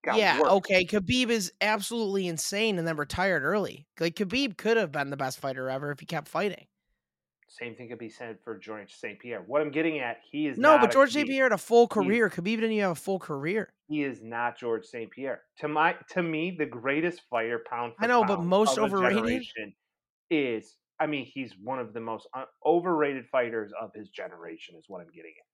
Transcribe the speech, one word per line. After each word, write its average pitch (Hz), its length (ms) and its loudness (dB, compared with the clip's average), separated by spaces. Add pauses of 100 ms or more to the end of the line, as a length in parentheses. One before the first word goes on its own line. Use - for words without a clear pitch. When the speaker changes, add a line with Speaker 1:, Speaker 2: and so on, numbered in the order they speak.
Speaker 1:
Got 180 280 4
Speaker 2:
Yeah, - 20 6
Speaker 1:
worked. 156 260 6
Speaker 2:
okay, 185 260 2
Khabib 220 440 0
is 214 320 0
absolutely 202 640 0
insane 196 520 -2
and 165 80 -2
then 160 100 -2
retired 165 460 0
early. 170 440 -2 (120)
Like, 165 160 0
Khabib 214 420 -2
could 226 200 2
have 180 140 0
been 139 200 -4
the 139 60 -8
best 135 220 -4
fighter 131 300 -6
ever 139 220 -4
if 139 80 -8
he - 80 -18
kept 151 200 -6
fighting. 185 400 -4 (840)
Speaker 1:
Same 120 260 -12
thing 117 140 -16
could 120 80 -12
be 113 120 -12
said 110 340 -14
for 110 140 -10
George 104 360 -14
Saint 104 260 -12
Pierre. 117 220 -10
What 123 200 0
I'm 147 100 -2
getting 156 280 0
at, 120 240 -6
he 151 240 -4
is 131 100 -4
Speaker 2:
No, 294 200 8
Speaker 1:
not - 20 6
Speaker 2:
but 226 120 6
Speaker 1:
a - 0 -
Speaker 2:
George 269 220 6
Saint 294 140 0
Speaker 1:
Khabib. - 0 -
Speaker 2:
Pierre 269 180 2
had 247 80 4
a 190 40 0
full 233 300 6 (100)
Speaker 1:
He 190 140 4
Speaker 2:
career. 220 180 4
Khabib 170 140 -6 (140)
didn't 220 160 0
even 214 100 2
have 185 80 2
a 160 40 -2
full 190 240 -2
career. 165 540 -4 (140)
Speaker 1:
He 151 160 -2
is 123 180 -6
not 117 360 -4
George 117 280 -2
Saint 113 260 -12
Pierre. 131 320 -8 (140)
To 151 100 -6
my, 160 300 2 (140)
to 185 120 -2
me, 165 280 -2
the 156 140 -2
greatest 143 640 -2
fighter 117 300 -2 (100)
pound 120 300 -6
Speaker 2:
I 226 80 0
Speaker 1:
for - 0 -
Speaker 2:
know, 247 160 4
but 196 160 0
Speaker 1:
pound - 0 -
Speaker 2:
most 202 380 4
Speaker 1:
of 214 60 2
a 208 100 2
Speaker 2:
overrated? - 0 -
Speaker 1:
generation 220 840 0 (540)
is, 127 480 -2 (220)
I 156 80 2
mean, 143 180 -4
he's 127 320 -12
one 123 220 -6
of 110 140 -8
the 113 80 -8
most 113 320 -8
un-, 127 140 -10 (180)
overrated 151 640 2
fighters 113 500 -2
of 110 160 -12
his 107 140 -16
generation 85 680 -14
is 78 120 -20
what 92 120 -14
I'm 82 100 -20
getting 82 280 -20
at. - 140 -20